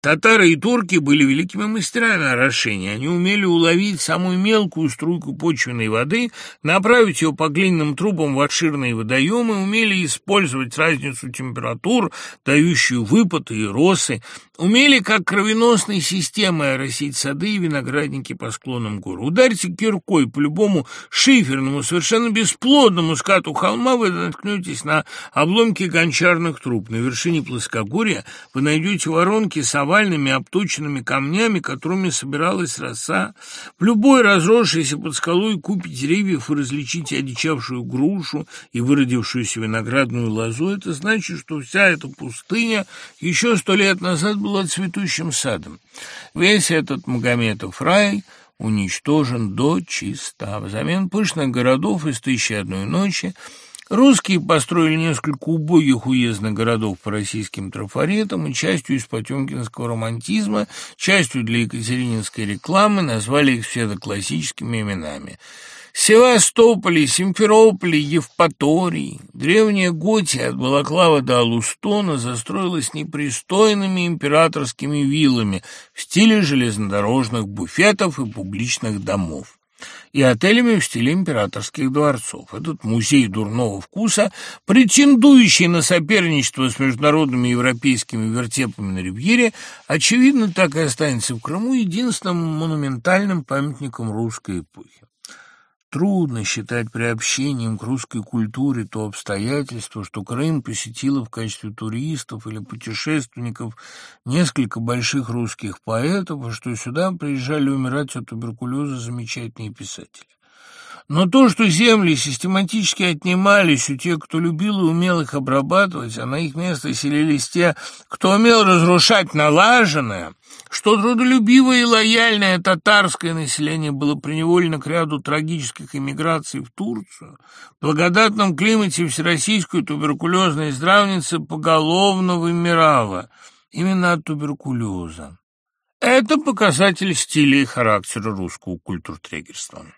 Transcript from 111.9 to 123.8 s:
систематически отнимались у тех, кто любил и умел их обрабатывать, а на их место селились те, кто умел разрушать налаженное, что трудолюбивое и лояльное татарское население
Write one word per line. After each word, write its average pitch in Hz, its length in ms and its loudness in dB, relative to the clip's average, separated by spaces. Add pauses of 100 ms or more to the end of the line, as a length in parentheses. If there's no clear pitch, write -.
систематически 185 880 -2
отнимались 180 840 2
у 139 80 -4
тех, 170 220 -2
кто 160 200 -4
любил 175 400 -2
и 165 100 4
умел 175 300 2
их 143 140 -4
обрабатывать, 139 840 0
а 117 80 -8
на 135 140 -4
их 147 160 -6
место 160 380 -4
селились 147 560 0
те, 175 260 2 (320)
кто - 240 0
умел 226 320 6
разрушать 180 720 4
налаженное, 151 1000 4 (360)
что - 260 2
трудолюбивое 247 840 4
и - 20 4
лояльное 220 760 4
татарское 185 720 2
население 151 580 -2